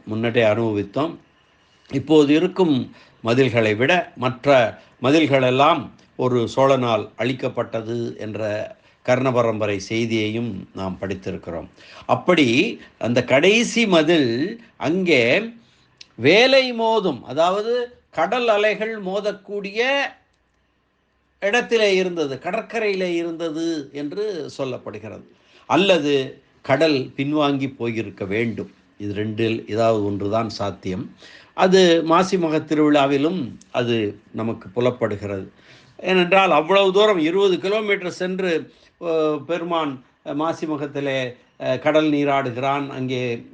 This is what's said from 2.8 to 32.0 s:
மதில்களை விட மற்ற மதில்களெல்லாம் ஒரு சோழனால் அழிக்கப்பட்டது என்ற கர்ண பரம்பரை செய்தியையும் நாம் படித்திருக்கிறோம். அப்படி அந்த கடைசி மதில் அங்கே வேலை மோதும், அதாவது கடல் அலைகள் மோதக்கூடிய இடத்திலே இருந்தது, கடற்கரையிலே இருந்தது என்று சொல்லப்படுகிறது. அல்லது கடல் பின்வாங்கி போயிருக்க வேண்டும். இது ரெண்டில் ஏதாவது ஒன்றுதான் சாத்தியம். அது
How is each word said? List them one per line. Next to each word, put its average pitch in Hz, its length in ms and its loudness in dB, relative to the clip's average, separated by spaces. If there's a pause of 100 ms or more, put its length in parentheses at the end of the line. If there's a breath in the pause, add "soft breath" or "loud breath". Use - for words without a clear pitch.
மதில்களை 113 520 2
விட 165 400 0
மற்ற 123 640 2 (220 loud breath)
மதில்களெல்லாம் 135 840 4 (280 soft breath)
ஒரு 123 400 0
சோழனால் 123 600 2
அழிக்கப்பட்டது 117 1000 -6
என்ற 107 560 -8 (280 soft breath)
கர்ண 127 300 0
பரம்பரை 110 460 0
செய்தியையும் 110 960 -4
நாம் 95 260 -6
படித்திருக்கிறோம். 92 680 -8 (380 loud breath)
அப்படி 160 720 2 (180 loud breath)
அந்த 120 260 0
கடைசி 208 640 4
மதில் 160 760 2 (140 loud breath)
அங்கே 156 680 2 (720 soft breath)
வேலை 247 580 4
மோதும், 226 500 0
அதாவது 208 760 -2 (120)
கடல் 233 380 0
அலைகள் 214 540 0
மோதக்கூடிய 202 1000 -4 (1400)
இடத்திலே 214 560 2
இருந்தது, 170 460 -2
கடற்கரையிலே 196 720 -4
இருந்தது 165 800 -4
என்று 147 640 -8
சொல்லப்படுகிறது. 107 640 -10 (440 soft breath)
அல்லது 147 760 2 (200)
கடல் 139 540 0
பின்வாங்கி 143 580 -2
போயிருக்க 110 500 -6
வேண்டும். 104 460 -4 (280)
இது 104 160 -8
ரெண்டில் 110 560 -4
ஏதாவது 110 340 2
ஒன்றுதான் 101 440 -2
சாத்தியம். 98 680 -8 (400 loud breath)
அது 180 500 4